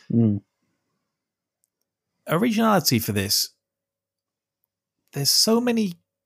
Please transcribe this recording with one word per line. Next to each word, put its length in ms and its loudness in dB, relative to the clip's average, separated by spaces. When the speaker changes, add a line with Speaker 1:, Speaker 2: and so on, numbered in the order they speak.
Speaker 1:
Mm. 300 2
Speaker 2:
Originality 720 0
for 140 -4
this. 380 -2
There's 180 -2
so 300 2
many 340 -2